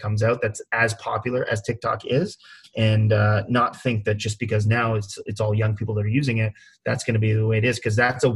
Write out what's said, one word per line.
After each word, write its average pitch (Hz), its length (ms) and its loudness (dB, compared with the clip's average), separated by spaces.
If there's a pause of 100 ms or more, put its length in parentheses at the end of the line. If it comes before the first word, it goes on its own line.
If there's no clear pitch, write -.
comes 107 220 0
out 117 140 2
that's 107 200 -4 (100)
as 113 220 0 (160)
popular 123 320 -2 (120)
as 107 80 -2
TikTok 113 380 -4 (200)
is, 202 100 0 (580)
and, 107 260 4
uh, 104 260 4 (180)
not 120 140 2 (120)
think 120 220 0
that 107 200 2
just 107 180 -4
because 107 200 0 (140)
now 117 100 0 (120)
it's, 101 140 -8 (160)
it's 107 140 -6
all 107 100 0 (100)
young 107 160 0
people 110 160 -4
that 104 120 0
are 113 140 0
using 123 240 0
it, 107 60 -2 (340)
that's 123 200 -2
gonna 110 220 2
be 110 60 2
the 110 140 2
way 110 120 2
it 113 120 2
is, 117 80 -4
'cause 107 160 -2
that's 123 300 2
a 127 100 4